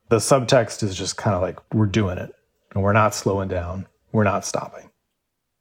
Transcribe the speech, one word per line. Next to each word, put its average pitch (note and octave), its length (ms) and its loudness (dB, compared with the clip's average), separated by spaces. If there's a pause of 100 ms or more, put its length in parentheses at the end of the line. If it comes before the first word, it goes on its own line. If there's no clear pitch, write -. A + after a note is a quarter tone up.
(100)
The A2+ 80 6
subtext B2 640 2
is G2 120 -4
just F#2 220 -6
kinda G2+ 220 -2
like, F2+ 200 -4 (140)
"We're G#2+ 140 2
doing F#2+ 320 0
it, - 120 -10 (440)
and G2+ 80 -2
we're G2+ 100 2
not G#2+ 220 4
slowing G2 340 -2
down. F#2 380 -6 (260)
We're G#2+ 120 4
not G2 200 0
stopping." - 460 -8 (720)